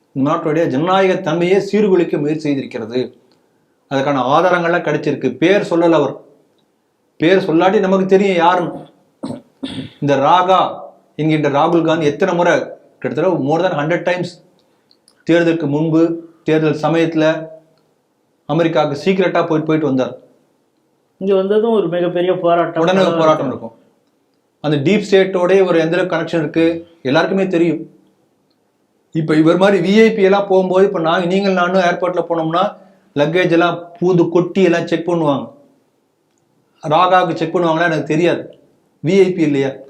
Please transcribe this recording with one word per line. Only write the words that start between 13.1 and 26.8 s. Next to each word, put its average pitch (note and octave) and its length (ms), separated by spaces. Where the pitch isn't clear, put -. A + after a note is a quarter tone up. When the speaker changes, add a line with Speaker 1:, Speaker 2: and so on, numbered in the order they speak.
Speaker 1:
more D3+ 220
than F3+ 140
hundred E3 280
times F3+ 220
தேர்தலுக்கு E3 380
முன்பு, D#3+ 520
தேர்தல் D#3 480
சமயத்துல D#3+ 560
அமெரிக்காவுக்கு D#3 680
சீக்கிரட்டா F3 360
போயிட்டு, D3+ 160
போயிட்டு D#3 240
வந்தார். B2+ 300
Speaker 2:
இங்க F#3+ 180
வந்ததும் G#3 360
ஒரு G3 160
மிகப்பெரிய F3 460
போராட்டம், E3+ 500
Speaker 1:
உடனே F#3 160
ஒரு F3+ 120
Speaker 2:
கலவரம். E3 80
Speaker 1:
போராட்டம் D#3 260
நடக்கும். A#2 260
அந்த D3+ 160
டீப் F#3 340
ஸ்டேட்டோட F#3 400
இவர் F#3+ 240
எந்த E3 220
அளவுக்கு F3+ 180
கனெக்ஷன் E3 240
இருக்கு E3 480